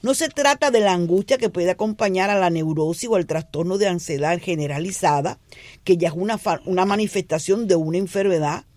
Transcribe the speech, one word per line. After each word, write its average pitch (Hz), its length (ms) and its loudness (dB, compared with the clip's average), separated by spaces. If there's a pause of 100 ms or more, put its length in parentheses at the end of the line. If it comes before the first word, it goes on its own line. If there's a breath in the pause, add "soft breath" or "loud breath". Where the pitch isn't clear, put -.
No 254 100 0
se 320 160 -2
trata 285 400 2
de 240 120 4
la 196 120 4
angustia 180 460 2
que 226 100 0
puede 180 220 0
acompañar 202 580 0
a 208 80 2
la 180 140 2
neurosis 160 580 -2
o 220 60 2
al 175 100 2
trastorno 160 540 -4
de 202 80 4
ansiedad 165 520 -2
generalizada, 156 1000 -2 (440 loud breath)
que 180 140 4
ya 165 120 0
es 151 60 -6
una 202 220 -4
fa-, 180 280 -4
una 185 200 0
manifestación 202 840 -2
de 185 80 4
una 160 220 0
enfermedad 185 680 -2 (120)